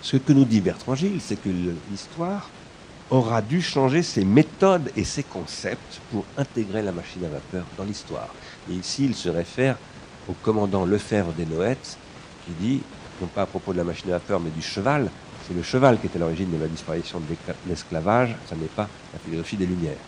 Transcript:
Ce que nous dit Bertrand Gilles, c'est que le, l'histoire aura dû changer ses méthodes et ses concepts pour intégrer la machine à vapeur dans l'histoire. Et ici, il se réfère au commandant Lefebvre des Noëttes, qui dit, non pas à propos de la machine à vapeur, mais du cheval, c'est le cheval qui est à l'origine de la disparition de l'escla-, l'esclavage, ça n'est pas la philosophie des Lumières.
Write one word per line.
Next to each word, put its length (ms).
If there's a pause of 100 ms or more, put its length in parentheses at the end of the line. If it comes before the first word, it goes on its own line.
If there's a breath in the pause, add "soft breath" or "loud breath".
Ce 160
que 160
nous 100
dit 160
Bertrand 360
Gilles, 260
c'est 200
que 60
le, 280 (140)
l'histoire 600 (600)
aura 320
dû 200
changer 420
ses 220
méthodes 720
et 80
ses 180
concepts 760 (100)
pour 140 (120)
intégrer 440
la 100
machine 320
à 60
vapeur 360 (120)
dans 80
l'histoire. 480 (360 loud breath)
Et 40
ici, 320
il 100
se 140
réfère 480 (500)
au 60
commandant 520
Lefebvre 480
des 140
Noëttes, 500 (480)
qui 60
dit, 300 (400)
non 60
pas 140
à 60
propos 260
de 40
la 60
machine 280
à 20
vapeur, 260
mais 120
du 100
cheval, 480 (380)
c'est 80
le 80
cheval 360
qui 80
est 80
à 40
l'origine 320
de 60
la 100
disparition 520
de 80
l'escla-, 280 (120)
l'esclavage, 680 (120)
ça 80
n'est 120
pas 200 (260)
la 60
philosophie 380
des 80
Lumières. 320 (100)